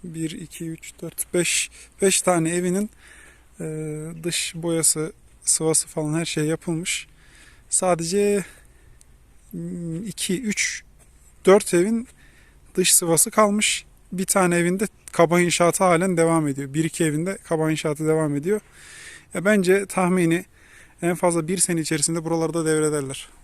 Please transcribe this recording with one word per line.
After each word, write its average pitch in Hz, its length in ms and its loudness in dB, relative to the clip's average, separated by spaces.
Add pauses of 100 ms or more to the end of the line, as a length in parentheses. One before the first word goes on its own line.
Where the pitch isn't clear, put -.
bir, 160 260 -8
iki, 165 380 -12
üç, - 240 -14 (100)
dört, - 320 -10
beş, - 360 0 (320)
beş 190 200 2
tane 165 280 2
evinin, 180 400 0 (720)
e, 165 40 -8 (580)
dış - 320 -4
boyası, 160 580 -2 (320)
sıvası - 440 0
falan 151 260 -4
her 165 100 -2
şey 156 200 -2
yapılmış. 160 640 -4 (600)
Sadece, 185 760 0 (1080)
mm, 170 540 -8
iki, 190 360 -4
üç, - 400 -4 (640)
dört 196 280 6
evin 226 340 0 (680)
dış 185 200 2
sıvası 165 360 2
kalmış. 208 540 2 (280)
Bir 185 140 -4
tane 180 300 2
evinde 180 300 0 (260)
kaba 175 280 4
inşaatı 175 440 2
halen 175 320 2
devam 165 320 2
ediyor. 135 260 -6
Bir 160 100 0
iki 165 200 -2
evinde 160 400 -2
kaba 160 260 0
inşaatı 156 360 -2
devam 156 300 0
ediyor. 185 240 -2 (760)
Ya 175 100 -6
bence 196 420 4
tahmini 180 580 2 (580)
en 175 120 0
fazla 170 340 0
bir 185 100 -2
sene 170 220 0
içerisinde 160 440 -2
buraları 160 300 -2
da 165 120 -2
devrederler. 151 600 -2 (160)